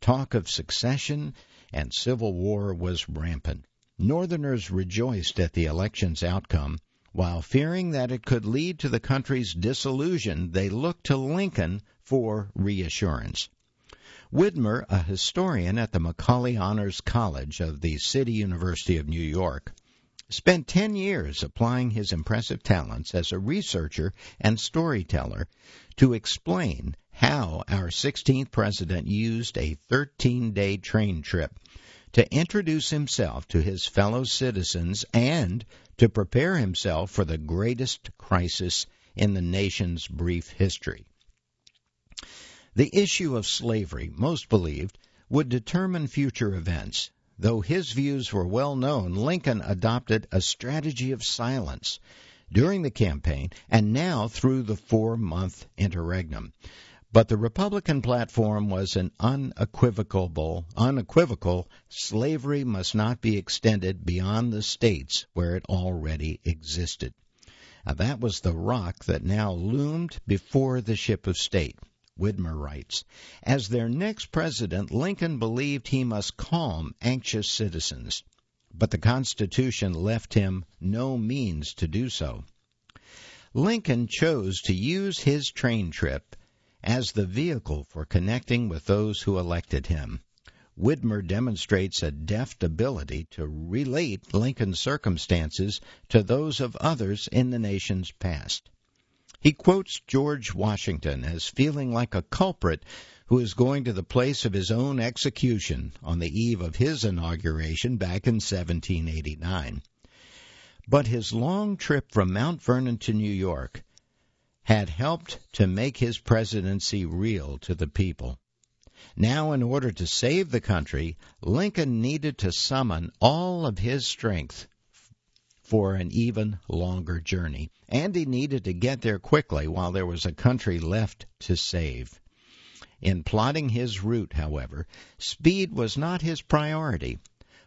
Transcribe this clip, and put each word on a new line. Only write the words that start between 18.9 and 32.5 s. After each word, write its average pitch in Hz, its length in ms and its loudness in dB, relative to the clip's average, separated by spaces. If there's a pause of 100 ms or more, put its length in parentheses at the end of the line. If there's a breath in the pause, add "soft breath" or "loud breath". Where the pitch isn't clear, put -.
of 73 100 -4
New 80 120 -2
York, 78 520 -2 (560 soft breath)
spent 175 380 4
ten 208 300 2
years 151 480 -2
applying 120 460 0
his 104 220 -2
impressive 107 520 -2
talents 92 500 0
as 87 160 0
a 90 80 -4
researcher 95 720 -2 (280 loud breath)
and 107 180 2
storyteller 90 880 -2 (500 loud breath)
to 131 180 8
explain 110 800 -2 (240)
how 117 480 2
our 95 220 0
sixteenth 135 600 0
president 95 560 0
used 113 520 -2
a 78 180 -2 (140)
thirteen-day 120 880 0
train 98 420 0
trip 78 320 -2 (600 loud breath)
to - 220 4
introduce 160 540 2